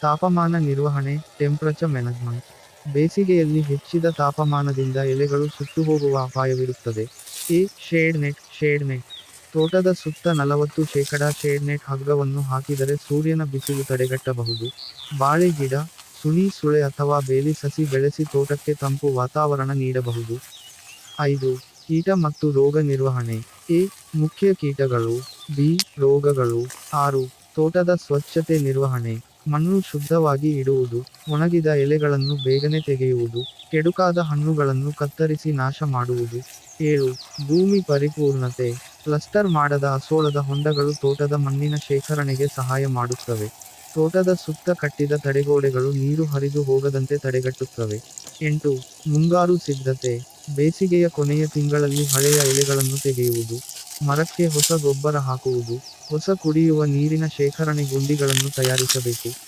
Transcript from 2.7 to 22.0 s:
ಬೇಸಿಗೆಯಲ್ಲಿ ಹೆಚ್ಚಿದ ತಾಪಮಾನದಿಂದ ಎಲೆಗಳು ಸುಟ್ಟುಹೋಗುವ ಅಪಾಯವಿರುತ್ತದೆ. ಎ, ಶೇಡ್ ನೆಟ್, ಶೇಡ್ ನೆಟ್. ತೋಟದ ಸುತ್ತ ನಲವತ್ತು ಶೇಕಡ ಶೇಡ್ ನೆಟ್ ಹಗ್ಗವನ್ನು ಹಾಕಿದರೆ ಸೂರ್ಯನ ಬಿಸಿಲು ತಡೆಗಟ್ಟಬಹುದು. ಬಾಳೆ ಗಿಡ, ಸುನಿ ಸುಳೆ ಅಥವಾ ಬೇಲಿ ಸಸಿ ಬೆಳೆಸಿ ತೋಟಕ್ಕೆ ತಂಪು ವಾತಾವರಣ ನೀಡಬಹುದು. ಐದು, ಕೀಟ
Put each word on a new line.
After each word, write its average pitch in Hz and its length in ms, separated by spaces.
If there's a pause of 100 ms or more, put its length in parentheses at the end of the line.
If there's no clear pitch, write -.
ಬೇಸಿಗೆಯಲ್ಲಿ 160 680
ಹೆಚ್ಚಿದ 147 440
ತಾಪಮಾನದಿಂದ 143 920
ಎಲೆಗಳು 139 520
ಸುಟ್ಟುಹೋಗುವ 147 720
ಅಪಾಯವಿರುತ್ತದೆ. 127 840 (460)
ಎ, 175 160 (240)
ಶೇಡ್ 165 280
ನೆಟ್, 143 180 (240)
ಶೇಡ್ 147 240
ನೆಟ್. 131 200 (480)
ತೋಟದ 180 400
ಸುತ್ತ 160 360
ನಲವತ್ತು 147 560
ಶೇಕಡ 143 380 (200)
ಶೇಡ್ 143 200
ನೆಟ್ 143 220
ಹಗ್ಗವನ್ನು 139 560
ಹಾಕಿದರೆ 135 560
ಸೂರ್ಯನ 156 480
ಬಿಸಿಲು 139 400
ತಡೆಗಟ್ಟಬಹುದು. 127 840 (520)
ಬಾಳೆ 156 320
ಗಿಡ, 139 240 (480)
ಸುನಿ 175 280
ಸುಳೆ 151 320
ಅಥವಾ 143 380
ಬೇಲಿ 135 320
ಸಸಿ 151 320
ಬೆಳೆಸಿ 143 400
ತೋಟಕ್ಕೆ 143 500
ತಂಪು 139 400
ವಾತಾವರಣ 135 580
ನೀಡಬಹುದು. 123 640 (840)
ಐದು, 135 360
ಕೀಟ 165 540